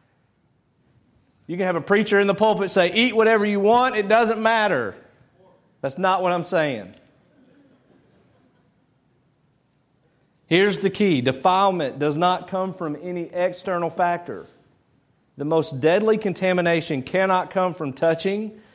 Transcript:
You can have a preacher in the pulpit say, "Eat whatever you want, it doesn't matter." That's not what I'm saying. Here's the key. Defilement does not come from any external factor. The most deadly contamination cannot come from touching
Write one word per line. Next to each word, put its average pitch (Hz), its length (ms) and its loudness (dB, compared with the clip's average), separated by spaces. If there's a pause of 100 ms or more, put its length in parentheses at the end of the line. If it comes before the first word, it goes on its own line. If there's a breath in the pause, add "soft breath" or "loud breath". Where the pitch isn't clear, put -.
(1500 soft breath)
You 170 100 -8
can 185 120 -2
have 180 80 0
a 160 60 -4
preacher 202 380 2
in 202 60 4
the 196 80 2
pulpit 196 380 0
say, 180 200 2
"Eat 220 240 2
whatever 220 300 4
you 208 140 0
want, 233 360 4
it 208 120 -2
doesn't 220 340 2
matter." 208 540 0 (840)
That's 135 180 -8
not 185 240 0
what 180 80 0
I'm 170 140 -2
saying. 135 500 -4 (3500)
Here's 185 320 2
the 190 100 0
key. 185 320 0
Defilement 170 800 0
does 147 180 -2
not 180 300 0
come 190 260 -6
from 151 260 -8
any 175 320 -10
external 180 600 -4
factor. 170 560 -4 (880)
The 139 80 -6
most 151 340 0
deadly 208 380 2
contamination 170 840 -2
cannot 185 480 0
come 185 240 -2
from 139 180 -8
touching 190 680 -2 (160 loud breath)